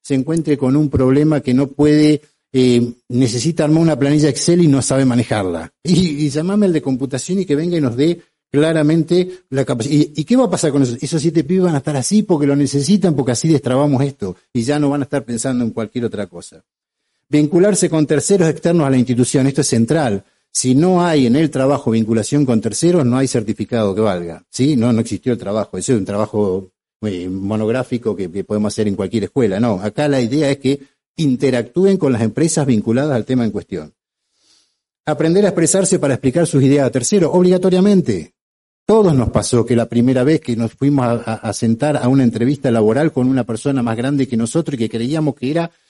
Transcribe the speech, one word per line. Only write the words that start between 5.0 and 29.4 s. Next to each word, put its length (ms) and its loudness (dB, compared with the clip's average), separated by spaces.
manejarla? 680 -2
Y, 420 0
y 40 0
llamame 360 -2
al 80 2
de 80 0
computación 580 -4
y 60 -2
que 100 -2
venga 220 -2
y 40 0
nos 140 -2
dé 260 0
claramente 1000 0
la 160 -2
capacidad. 280 -4
¿Y, 280 0
y 20 -2
qué 140 0
va 80 4
a 40 -2
pasar 220 -2
con 100 0
eso? 200 0
Esos 200 -4
siete 220 0
pibes 220 0
van 100 0
a 40 0
estar 180 -4
así 260 0
porque 240 0
lo 80 2
necesitan, 580 2
porque 200 0
así 160 -2
destrabamos 540 2
esto 340 -8
y 80 -2
ya 180 -2
no 100 0
van 120 -2
a 20 -2
estar 220 -6
pensando 400 -4
en 60 -4
cualquier 340 -6
otra 220 -6
cosa. 360 -20
Vincularse 600 2
con 160 2
terceros 420 2
externos 400 0
a 40 0
la 60 2
institución, 500 0
esto 120 -2
es 80 0
central. 560 0
Si 200 0
no 300 2
hay 220 2
en 100 2
el 140 2
trabajo 420 0
vinculación 540 0
con 160 0
terceros, 440 0
no 120 0
hay 100 0
certificado 640 -2
que 60 -6
valga, 500 -4
¿sí? 280 0
No, 160 2
no 80 0
existió 320 -4
el 60 -6
trabajo, 380 -6
ese 140 -4
es 80 2
un 60 -6
trabajo, 640 -4
eh, 260 -6
monográfico 880 -4
que, 160 -8
que 140 -8
podemos 280 -4
hacer 140 -2
en 80 -2
cualquier 300 -4
escuela. 340 -2